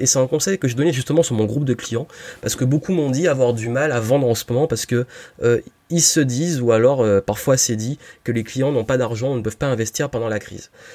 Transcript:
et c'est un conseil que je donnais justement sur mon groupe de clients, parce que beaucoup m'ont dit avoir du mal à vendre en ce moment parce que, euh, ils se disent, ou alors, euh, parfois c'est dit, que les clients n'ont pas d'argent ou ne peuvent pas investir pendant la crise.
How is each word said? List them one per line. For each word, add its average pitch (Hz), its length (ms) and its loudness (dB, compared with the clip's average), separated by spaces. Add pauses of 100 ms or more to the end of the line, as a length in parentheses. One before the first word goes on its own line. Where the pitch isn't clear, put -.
et - 20 2
c'est 131 120 2
un 131 80 2
conseil 190 320 -2
que 139 100 -2
je 117 80 -2
donnais 151 160 2
justement 147 300 2
sur - 120 -2
mon 107 120 2
groupe 120 180 -2
de 131 100 0
clients, 120 320 -6 (360)
parce 107 140 -4
que - 80 -2
beaucoup 147 280 0
m'ont 151 180 0
dit 139 160 0
avoir 131 280 2
du 113 140 -6
mal 139 220 0
à 120 100 0
vendre 127 260 2
en 117 80 2
ce - 160 -4
moment 127 160 2
parce - 200 -4
que, 123 200 0 (360)
euh, 117 180 4 (300)
ils 170 120 2
se - 180 2
disent, 143 400 0
ou 117 120 2
alors, 123 300 4
euh, 101 180 4
parfois 131 360 0
c'est 123 200 0
dit, 117 220 -6 (240)
que 123 100 -4
les 117 120 -2
clients 131 260 -2
n'ont 123 140 0
pas 131 140 0
d'argent 120 340 -2
ou 131 40 -2
ne 117 60 -4
peuvent 107 140 -4
pas 147 100 -4
investir 131 440 -2
pendant 113 180 -4
la 107 100 -2
crise. - 320 -14 (240)